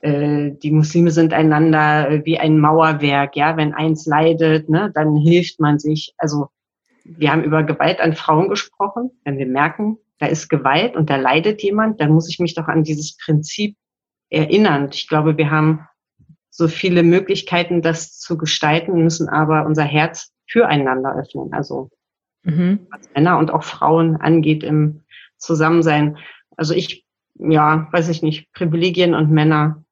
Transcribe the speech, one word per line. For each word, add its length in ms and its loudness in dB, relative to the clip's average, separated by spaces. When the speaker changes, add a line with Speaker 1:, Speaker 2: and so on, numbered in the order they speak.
Speaker 1:
äh, 500 -2
die 200 -6
Muslime 400 2
sind 220 2
einander, 760 2
äh, 160 0
wie 140 -2
ein 200 2
Mauerwerk, 760 2
ja, 220 0
wenn 160 -2
eins 320 -2
leidet, 640 2
ne, 240 0
dann 220 0
hilft 440 2
man 200 2
sich. 380 -6
Also 300 -4
wir 280 -2
haben 120 0
über 200 0
Gewalt 360 -2
an 140 0
Frauen 360 0
gesprochen. 600 -6
Wenn 140 -8
wir 100 -6
merken, 500 -2
da 80 -2
ist 220 -4
Gewalt 460 0
und 140 -2
da 60 0
leidet 480 0
jemand, 380 -2
dann 100 2
muss 180 2
ich 100 -10
mich 160 -2
doch 120 -6
an 160 0
dieses 340 -6
Prinzip 580 -4
erinnern. 600 2
Ich 160 -12
glaube, 300 0
wir 140 0
haben 360 0
so 180 -2
viele 360 0
Möglichkeiten, 800 0
das 380 -4
zu 180 -8
gestalten, 680 0
müssen 260 0
aber 360 0
unser 180 0
Herz 480 -2
füreinander 680 0
öffnen. 380 -10
Also 360 -8
Speaker 2:
Mhm. 460 -2
Speaker 1:
was 240 -20
Männer 240 2
und 140 0
auch 120 -2
Frauen 540 0
angeht 460 0
im 380 -2
Zusammensein. 800 0
Also 180 -4
ich, 320 -6
ja, 560 2
weiß 180 0
ich 120 -4
nicht, 320 -6
Privilegien 600 0
und 180 2
Männer 600 2